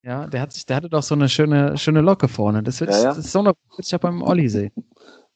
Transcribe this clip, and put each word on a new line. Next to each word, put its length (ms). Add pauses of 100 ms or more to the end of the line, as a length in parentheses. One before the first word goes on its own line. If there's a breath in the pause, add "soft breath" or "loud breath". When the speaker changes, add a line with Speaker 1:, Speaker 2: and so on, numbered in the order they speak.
Speaker 1:
Ja, 260
der 120
hat 140
sich, 120
der 120
hatte 120
doch 140
so 100
eine 140
schöne, 500
schöne 220
Locke 300
vorne. 340
Das 160
würd 120
Speaker 2:
Ja, 60
Speaker 1:
ich, 60
Speaker 2:
ja. 60
Speaker 1:
das 80
ist 160
so 60
eine, 100
würd 360
ich 80
auch 60
beim 240
Olli 260
sehen. 260
Speaker 2:
<laughs> 80 (520 soft breath)